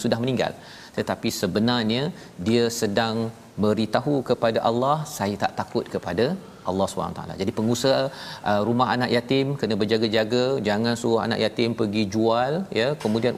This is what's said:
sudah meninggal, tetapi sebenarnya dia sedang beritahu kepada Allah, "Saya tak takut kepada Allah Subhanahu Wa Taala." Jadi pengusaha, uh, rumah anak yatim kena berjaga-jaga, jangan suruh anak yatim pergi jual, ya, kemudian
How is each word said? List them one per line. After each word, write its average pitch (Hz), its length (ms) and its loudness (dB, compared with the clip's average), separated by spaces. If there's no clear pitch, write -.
sudah 117 200 0
meninggal, 120 300 0
tetapi 107 320 -2
sebenarnya 113 640 2
dia 117 180 4
sedang 110 360 0
beritahu 113 500 2
kepada 113 280 2
Allah, 127 260 2
"Saya 101 260 -2
tak 98 180 0
takut - 240 -2
kepada 90 320 0
Allah 95 200 0
Subhanahu 85 240 -4
Wa 85 40 -12
Taala." 80 240 -10
Jadi 98 160 -2
pengusaha, 120 420 2
uh, 104 180 4
rumah 120 260 4
anak 123 220 0
yatim 135 320 0
kena 110 220 0
berjaga-jaga, 110 640 2
jangan 113 320 2
suruh 113 240 2
anak 110 180 0
yatim 117 260 0
pergi 107 240 2
jual, 113 380 2
ya, 120 80 2
kemudian 113 340 0